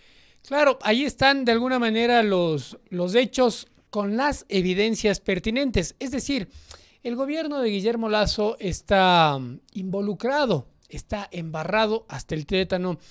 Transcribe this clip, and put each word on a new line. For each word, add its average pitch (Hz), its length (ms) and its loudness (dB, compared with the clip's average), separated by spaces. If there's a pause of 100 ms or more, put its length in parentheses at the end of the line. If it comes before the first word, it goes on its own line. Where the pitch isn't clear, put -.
(480)
Claro, 277 340 2
ahí 233 240 2
están 269 400 2
de 233 80 4
alguna 247 260 0
manera 233 440 2
los, 175 540 0 (120)
los 180 260 -2
hechos 247 520 2 (220)
con 208 280 -2
las 277 320 -2
evidencias 196 720 0
pertinentes. 214 800 -2
Es 262 120 -8
decir, 262 380 -4 (520)
el 240 140 -6
gobierno 294 460 -4
de 240 80 2
Guillermo 220 400 0
Lasso 214 500 0
está, 175 800 4
mm, 127 200 -10 (140)
involucrado, 202 920 -2 (220)
está 202 420 -8
embarrado 175 760 -2
hasta 139 280 -8
el 156 100 -6
tétano 185 540 -2 (100)